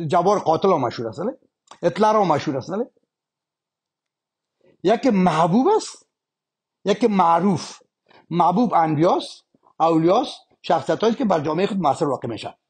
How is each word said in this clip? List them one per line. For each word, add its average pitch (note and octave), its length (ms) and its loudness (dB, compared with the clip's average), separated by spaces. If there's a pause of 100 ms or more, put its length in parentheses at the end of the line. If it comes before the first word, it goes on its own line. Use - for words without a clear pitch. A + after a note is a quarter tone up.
جبار F3+ 320 2
قاتل D#3+ 320 0
هم D#3 100 0
مشهور A#2 280 -6
است، G#2 100 -12
نه؟ A3 140 -6 (500)
هتلر G#3+ 320 2
هم G#3 120 2
مشهور C#3+ 300 -2
است، B2+ 120 -10
نه؟ G#3 160 -6 (2000)
یکی A#3 260 2
محبوب F3+ 580 2 (100)
است، - 280 -10 (800)
یکی G#3 220 0
معروف. F3 720 0 (500)
محبوب F3 440 2
انبیاست، E3 720 0 (360)
اولیاست، E3 580 2 (240)
شخصیتایی F3 520 0
که B3+ 120 -2
بر F#3 140 0
جامعه D#3 280 -2
خود G3+ 100 -6
مؤثر D3+ 280 0
واقع B2+ 220 -4
می‌شه. A2+ 300 -12 (120)